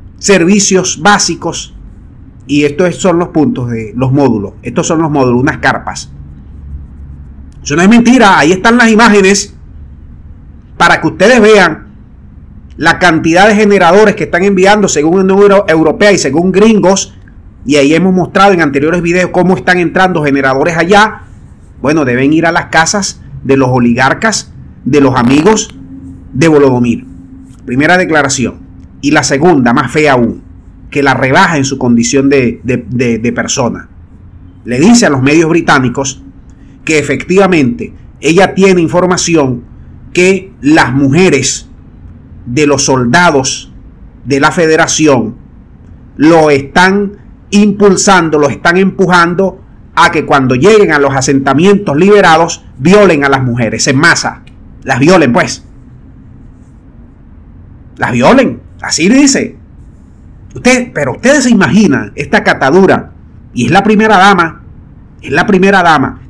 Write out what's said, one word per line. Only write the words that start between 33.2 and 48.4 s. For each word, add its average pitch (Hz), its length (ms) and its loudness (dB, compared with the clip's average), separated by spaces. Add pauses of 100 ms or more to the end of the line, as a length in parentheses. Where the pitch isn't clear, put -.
persona. 113 580 -6 (720)
Le 120 160 -6
dice 220 280 4
a - 20 0
los 135 140 -2
medios 156 260 2
británicos 139 720 -2 (640)
que 156 160 -2
efectivamente 151 920 -2 (260)
ella 180 340 0
tiene 190 280 2
información 160 800 -2 (500)
que 185 480 -2
las 143 320 2
mujeres 143 760 0 (800)
de 143 220 -2
los 139 180 0
soldados 139 880 -2 (500)
de 139 160 -4
la 151 120 0
Federación 156 840 0 (800)
lo 156 360 2
están 185 600 -2 (360)
impulsando, 196 880 2
lo 147 120 0